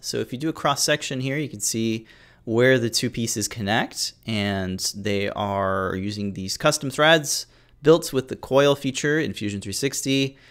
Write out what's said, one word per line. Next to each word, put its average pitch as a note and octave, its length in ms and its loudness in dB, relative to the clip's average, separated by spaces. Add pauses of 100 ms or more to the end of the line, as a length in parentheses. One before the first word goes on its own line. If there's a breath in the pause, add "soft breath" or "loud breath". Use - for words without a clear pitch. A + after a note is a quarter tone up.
So - 180 -6
if A2+ 140 -6
you A#2+ 60 -6
do D3+ 100 -4
a D#3 40 -2
cross C#3+ 300 0
section C#3+ 380 -2
here, C3+ 180 -4
you D3+ 100 -4
can G2+ 120 -14
see A2 460 -2 (380 soft breath)
where B2 360 6
the A#2 100 0
two - 180 0
pieces A2 380 -2
connect, - 680 -2 (120)
and G2 720 -2
they G2+ 340 -2
are G2 640 -2
using G2+ 380 -4
these F#2+ 240 -8
custom D3 340 0
threads D3+ 560 2 (380 soft breath)
built E3 280 6
with C3 140 0
the - 100 -8
coil C#3 380 4
feature D3 460 -2
in A2 120 -2
Fusion G#2 280 -6
three G2 120 -10
sixty, C3+ 640 -2 (140 soft breath)